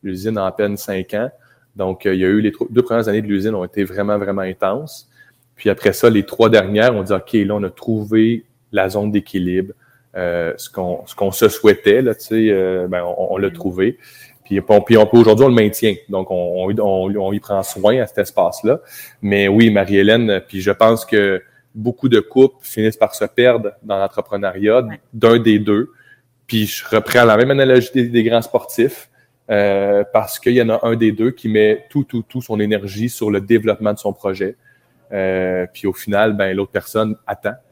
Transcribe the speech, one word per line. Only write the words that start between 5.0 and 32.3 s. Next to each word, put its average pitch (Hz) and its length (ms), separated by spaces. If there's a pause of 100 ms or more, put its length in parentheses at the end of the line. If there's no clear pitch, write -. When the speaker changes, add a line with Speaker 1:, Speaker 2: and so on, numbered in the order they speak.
Speaker 1:
Puis - 140
après 95 240
ça, - 160
les 104 140
trois 113 260
dernières, 110 460
on 101 80
dit, « 95 100
OK, - 200
là, 104 200
on 104 80
a 95 80
trouvé 110 760 (260)
la 98 180
zone 104 220
d'équilibre. » 95 600 (440)
Euh, 87 400
ce - 140
qu'on, 90 340
ce - 80
qu'on 98 180
se 107 180
souhaitait, 104 520
là, 120 140
tu - 100
sais, 110 240
euh, 92 380
ben, 90 160
on, 90 300
on 92 40
l'a 98 120
Speaker 2:
Mm. 85 40
Speaker 1:
trouvé. 95 460 (440)
Puis, 98 240
on, 104 140
puis 113 160
on 107 80
peut, 117 140
aujourd'hui, 110 260
on 135 40
le 123 40
maintient. 107 400 (160)
Donc, 95 220
on, 90 360
on, 107 120
on, 98 360
on 98 160
y 101 80
prend 98 220
soin 104 400
à 107 60
cet - 100
espace-là. 107 640 (420)
Mais 101 260
oui, 110 220
Marie-Hélène, 101 800
puis 95 140
je 101 100
pense 113 340
que 98 380 (300)
beaucoup 120 360
de 117 100
couples 131 400
finissent - 380
par 107 180
se - 80
perdre 117 480 (100)
dans 104 160
l'entrepreneuriat 101 840
Speaker 2:
Ouais. 113 180 (140)
Speaker 1:
d'un 117 260
des 110 180
deux. 104 340 (540)
Puis 110 200
je - 200
reprends 110 380
la 110 140
même 123 120
analogie 131 440
des, 123 160
des 120 140
grands 117 180
sportifs, - 680 (400)
euh, 101 640
parce 110 260
qu'il - 140
y 123 100
en 113 60
a 113 180
un 117 120
des 113 160
deux 110 180
qui - 160
met 107 420
tout, 143 140
tout, 113 240
tout 127 140